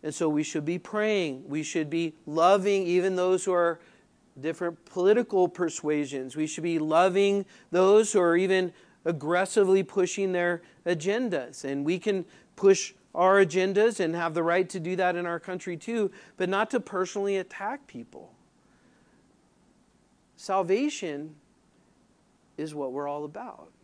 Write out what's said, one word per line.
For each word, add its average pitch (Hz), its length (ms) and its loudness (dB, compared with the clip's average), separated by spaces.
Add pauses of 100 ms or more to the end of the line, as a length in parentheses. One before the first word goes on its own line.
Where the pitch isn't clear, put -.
And 151 120 -8
so 165 140 0
we 151 140 0
should 151 220 -4
be 175 140 -4
praying. 196 680 -4
We 151 140 -4
should 156 260 -4
be 160 260 -4 (120)
loving 190 580 4
even 180 320 0
those 180 280 2
who 185 80 -2
are 170 280 0 (600)
different 165 440 -6
political 196 640 2
persuasions. 147 880 -4
We 156 100 -4
should 156 160 -10
be 165 160 -2
loving 190 680 2 (240)
those 196 420 6
who 202 80 4
are 170 160 4
even 185 360 2 (320)
aggressively 180 760 2
pushing 190 500 -2
their 175 300 -2 (240)
agendas. 175 760 -4
And 139 200 -4
we 170 140 0
can 190 260 -2 (300)
push - 380 4 (220)
our 190 300 6
agendas 190 560 0
and 165 140 -2
have 170 180 -4
the 165 100 -2
right 175 280 0
to 190 100 -8
do 180 160 -4
that 180 200 0
in 175 100 -6
our 170 120 -6
country 180 380 -10
too, 220 340 -4 (280)
but 180 100 -2
not 202 220 -2
to 247 100 -2
personally 196 560 -4
attack 202 500 -10
people. - 460 -20 (2000)
Salvation 185 1000 -2 (1200)
is 151 180 -8
what 139 180 -8
we're 143 140 -6
all 147 180 -8
about. 165 440 -16 (160)